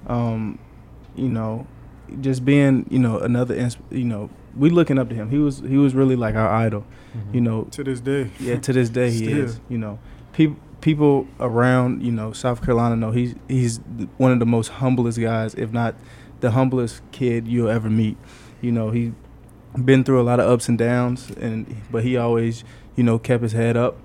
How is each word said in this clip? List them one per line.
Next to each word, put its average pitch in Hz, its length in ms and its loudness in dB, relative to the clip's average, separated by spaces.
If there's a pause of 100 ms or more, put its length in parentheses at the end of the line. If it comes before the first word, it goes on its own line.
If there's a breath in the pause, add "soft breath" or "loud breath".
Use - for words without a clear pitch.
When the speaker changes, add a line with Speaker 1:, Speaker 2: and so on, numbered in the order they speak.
Speaker 1:
um, 117 520 -4 (560)
you 131 140 -4
know, 113 380 -6 (540)
just 131 240 -2
being, 139 460 4
you - 80 2
know, 127 200 2
another 123 360 0
ins-, 120 240 -2 (120)
you 131 140 -4
know, 110 240 -4 (280)
we 143 140 4
looking 165 280 4
up 123 100 -2
to 117 60 -8
him. 107 160 -6
He 139 80 0
was, 143 220 0
he 135 180 0
was 139 160 4
really, 131 220 4
like, 110 180 -2
our 110 140 2
idol, 107 360 0 (320 loud breath)
Speaker 2:
Mm-hmm. 104 180 -10
Speaker 1:
you 123 80 2
know. 110 300 0
Speaker 3:
To 147 120 -8
this 131 160 -6
day. 131 300 -2 (100)
Speaker 1:
Yeah, 120 160 -2
to 120 160 -2
this 123 160 2
day 123 220 0
he 117 160 -2
Speaker 3:
Still. 147 180 0
Speaker 1:
is, 117 240 -8
you 123 80 -6
know. 110 220 -8 (340 loud breath)
Peop-, 151 240 2 (240)
people 147 460 2 (140)
around, 123 640 2
you 120 100 -2
know, 110 200 -6
South 123 320 -4
Carolina 117 320 2
know 113 140 -2
he's, 120 240 -2 (140)
he's 120 320 0 (180)
th-, 107 180 -8
one 131 160 4
of 123 60 4
the 117 80 2
most 117 220 0
humblest 120 520 0
guys, 113 340 -2
if 110 180 -6
not 117 220 -2 (460 loud breath)
the 120 120 2
humblest 127 500 0 (100)
kid 117 340 -2
you'll 117 220 0
ever 110 220 -2
meet. 110 260 0 (460 loud breath)
You 120 100 -2
know, 113 180 -2
he 117 220 -2 (720)
been 131 200 6
through 131 180 4
a - 20 4
lot 123 160 2
of 107 100 4
ups 123 200 2
and 117 80 2
downs, 123 540 0
and, 113 440 -8 (140)
but 113 120 -2
he 127 140 0
always, 117 480 0 (320 loud breath)
you 123 80 2
know, 113 140 4
kept 117 240 0
his 113 100 -2
head 117 240 2
up 120 280 0